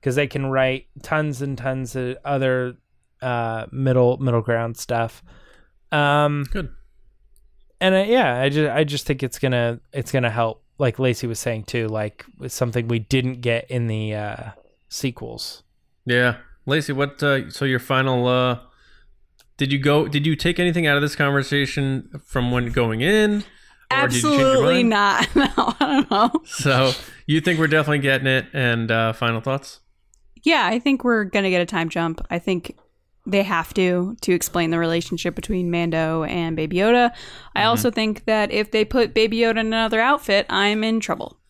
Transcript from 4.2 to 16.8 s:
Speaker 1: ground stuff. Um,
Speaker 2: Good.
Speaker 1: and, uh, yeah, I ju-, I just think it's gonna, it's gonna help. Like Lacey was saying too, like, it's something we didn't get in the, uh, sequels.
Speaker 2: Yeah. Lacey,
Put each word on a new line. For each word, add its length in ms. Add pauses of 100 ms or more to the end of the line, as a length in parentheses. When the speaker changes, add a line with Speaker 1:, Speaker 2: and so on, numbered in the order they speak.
Speaker 1:
ground 340
stuff. 480 (680)
Um, 640
Speaker 2:
Good. 160 (1120)
Speaker 1:
and, 140
uh, 120
yeah, 340
I 100
ju-, 200
I 140
just 220
think 180
it's 160
gonna, 400 (120)
it's 200
gonna 180
help. 320 (160)
Like 200
Lacey 280
was 140
saying 240
too, 240
like, 360 (160)
it's 140
something 320
we 140
didn't 400
get 300
in 180
the, 260
uh, 360 (380)
sequels. 760 (420)
Speaker 2:
Yeah. 320 (300)
Lacey, 260